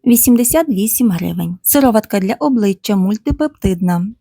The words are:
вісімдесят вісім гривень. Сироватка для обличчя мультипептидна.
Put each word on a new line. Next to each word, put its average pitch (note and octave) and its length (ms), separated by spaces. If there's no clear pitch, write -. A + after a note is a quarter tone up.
вісімдесят B3 640
вісім A3 420
гривень. F3 500
Сироватка A3 580
для F#3+ 140
обличчя A3 640
мультипептидна. F#3+ 1120